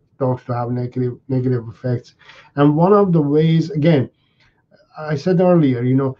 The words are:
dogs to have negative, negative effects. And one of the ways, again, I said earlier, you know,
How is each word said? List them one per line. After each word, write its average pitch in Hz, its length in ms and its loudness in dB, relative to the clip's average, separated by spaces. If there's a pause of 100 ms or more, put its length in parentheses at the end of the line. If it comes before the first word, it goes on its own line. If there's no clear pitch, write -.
(180)
dogs 127 280 -4
to 123 80 -8
have 120 180 -6
negative, 123 460 -6 (100)
negative 127 400 -4
effects. - 480 -8 (400)
And 147 220 2
one 180 160 4
of 202 180 2
the 165 100 2
ways, 156 500 0
again, 147 380 0 (880)
I 156 180 -6
said 180 260 0
earlier, 151 420 2
you 127 120 0
know, 135 240 -2